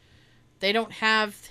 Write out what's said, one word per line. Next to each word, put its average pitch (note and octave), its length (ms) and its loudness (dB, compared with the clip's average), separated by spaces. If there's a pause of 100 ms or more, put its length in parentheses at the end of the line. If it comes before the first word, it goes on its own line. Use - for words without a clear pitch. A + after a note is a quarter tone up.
(600)
they G3 120 2
don't A3 200 -2
have A3 580 0